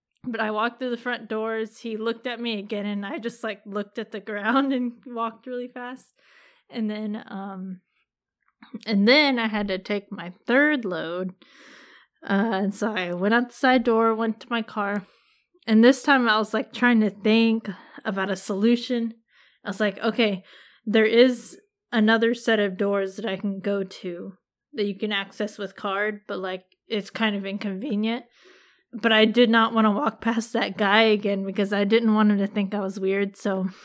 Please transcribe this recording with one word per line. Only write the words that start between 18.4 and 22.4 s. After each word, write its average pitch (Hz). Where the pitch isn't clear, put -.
I 185
was 185
like, 202
"Okay, 208
there 220
is 233
another 226
set 226